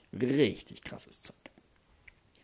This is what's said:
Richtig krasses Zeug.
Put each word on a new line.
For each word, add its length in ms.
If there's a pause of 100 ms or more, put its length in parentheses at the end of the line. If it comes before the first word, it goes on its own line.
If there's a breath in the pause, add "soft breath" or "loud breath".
(120)
Richtig 720
krasses 360
Zeug. 140 (1080 soft breath)